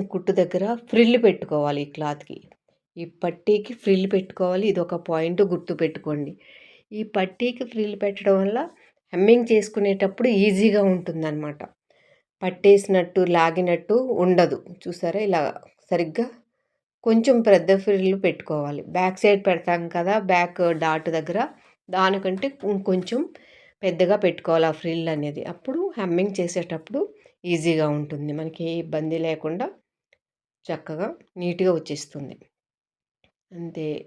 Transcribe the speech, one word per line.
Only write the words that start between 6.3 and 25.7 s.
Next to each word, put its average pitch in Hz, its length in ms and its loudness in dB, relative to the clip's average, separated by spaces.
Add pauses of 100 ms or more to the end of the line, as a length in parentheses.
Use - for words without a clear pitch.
ఈ 214 160 -8
పట్టీకి 240 580 -4
ఫ్రిల్ 214 320 -6
పెట్టడం 202 400 0
వల్ల 196 220 0 (540)
హెమ్మింగ్ 220 340 6
చేసుకునేటప్పుడు 202 920 0
ఈజీగా 202 460 4
ఉంటుందన్నమాట. 160 760 -2 (840)
పట్టేసినట్టు, 190 880 4
లాగినట్టు 170 680 2 (220)
ఉండదు. 175 400 4 (220)
చూసారా 175 420 -6
ఇలా 185 200 0 (460)
సరిగ్గా 170 380 -2 (800)
కొంచెం 226 380 4
పెద్ద 190 360 6
ఫ్రిల్ 190 420 0
పెట్టుకోవాలి. 151 680 -4
బ్యాక్ 185 320 -2
సైడ్ 208 220 4
పెడతాం 175 460 0
కదా 180 260 -2 (100)
బ్యాక్ 175 360 0 (160)
డార్ట్ 160 320 -2
దగ్గర, 165 300 -4 (500)
దానికంటే 190 580 0 (160)
ఇంకొంచెం 196 580 -2 (640)
పెద్దగా 180 340 2
పెట్టుకోవాలి 165 480 2
ఆ 156 80 0
ఫ్రిల్ 165 360 -6
అనేది. 147 360 -4
అప్పుడు 262 340 -8 (140)